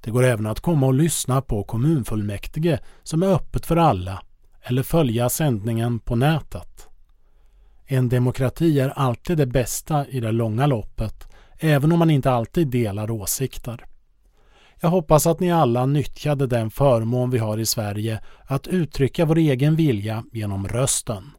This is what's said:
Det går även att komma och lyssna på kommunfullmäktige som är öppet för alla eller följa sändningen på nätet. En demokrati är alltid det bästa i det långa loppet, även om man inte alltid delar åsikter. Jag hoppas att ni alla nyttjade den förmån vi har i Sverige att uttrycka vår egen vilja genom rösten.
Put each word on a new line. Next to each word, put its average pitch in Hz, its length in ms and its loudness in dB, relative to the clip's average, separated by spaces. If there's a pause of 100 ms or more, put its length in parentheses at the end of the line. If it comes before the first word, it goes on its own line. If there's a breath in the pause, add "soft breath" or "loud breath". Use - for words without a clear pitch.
Det - 100 -8
går 123 140 2
även 110 220 2
att 110 140 -4
komma 151 260 2
och 131 80 4
lyssna 135 460 0
på 104 240 -4
kommunfullmäktige 123 1120 -2 (240 soft breath)
som 160 200 -2
är 190 40 2
öppet - 400 0
för 165 100 2
alla 95 460 2 (400)
eller 127 200 -2
följa 123 460 2
sändningen 117 720 -2
på 120 180 -4
nätet. 139 720 -2 (1000)
En 127 220 0
demokrati 127 720 0
är 131 80 0
alltid 139 500 -2
det 143 80 4
bästa 135 600 -2
i 131 140 -6
det 113 120 -2
långa 117 340 0
loppet, 110 640 -4 (300 soft breath)
även 151 340 2
om 170 60 4
man 165 120 4
inte 139 200 2
alltid 127 380 0
delar 107 420 -2
åsikter. 113 760 -8 (920 soft breath)
Jag 165 80 0
hoppas 160 380 4
att 165 140 2
ni 180 120 2
alla 131 340 2
nyttjade 139 600 -2
den 117 240 -2
förmån 123 600 2
vi 127 80 0
har 107 200 -2
i 113 80 -2
Sverige 107 540 -4 (240 soft breath)
att - 220 -4
uttrycka 165 580 0
vår 160 140 2
egen 151 380 2
vilja 110 560 0
genom 101 360 -6
rösten. 110 720 -4